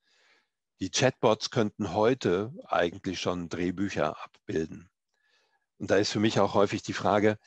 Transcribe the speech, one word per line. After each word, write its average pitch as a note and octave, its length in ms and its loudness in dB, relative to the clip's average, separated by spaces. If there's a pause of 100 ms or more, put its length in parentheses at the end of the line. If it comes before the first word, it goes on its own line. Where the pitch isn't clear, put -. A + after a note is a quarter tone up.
(800)
Die F#2 120 -6
Chatbots - 600 2
könnten G#2 420 -2
heute G#2+ 600 0 (120)
eigentlich F2 540 -2
schon F2+ 300 -6
Drehbücher F2 760 -2
abbilden. D#2+ 640 -8 (880)
Und G2+ 140 -6
da G2 60 6
ist G#2 140 2
für A2+ 80 -2
mich A2 200 2
auch G2+ 140 2
häufig G#2 300 2
die G2 100 -8
Frage, G#2 540 2